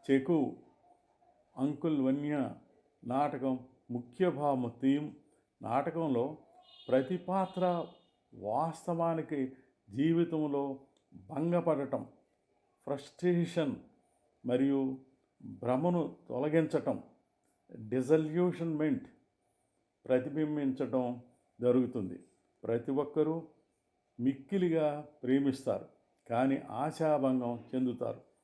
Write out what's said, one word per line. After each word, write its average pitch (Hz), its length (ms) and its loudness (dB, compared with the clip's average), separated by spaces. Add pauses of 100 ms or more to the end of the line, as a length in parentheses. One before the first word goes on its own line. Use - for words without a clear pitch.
చెకోవ్ 135 460 2 (1040)
అంకుల్ 147 460 0
వన్య 139 500 0 (520)
నాటకం 131 560 -2 (320)
ముఖ్య 120 380 -2
భావము 139 400 0 (100)
థీమ్. 143 300 2 (520)
నాటకంలో 139 760 0 (480)
ప్రతి 135 400 2
పాత్ర 185 600 0 (480)
వాస్తవానికి 156 1160 -2 (380)
జీవితంలో 143 920 0 (500)
భంగపడటం, 156 800 0 (800)
ఫ్రస్ట్రేషన్ 165 880 0 (680)
మరియు 135 540 2 (640)
భ్రమను 151 540 2 (120)
తొలగించటం, 151 760 0 (880)
డిసల్యూషన్‌మెంట్ 156 1160 0 (1000)
ప్రతిబింబించటం 131 1160 0 (380)
జరుగుతుంది. 120 600 2 (440)
ప్రతి 117 280 -2
ఒక్కరూ 151 560 -2 (720)
మిక్కిలిగా 151 800 0 (180)
ప్రేమిస్తారు, 131 680 0 (400)
కానీ 135 320 2 (200)
ఆశాభంగం 131 920 0
చెందుతారు. 120 520 -2 (220)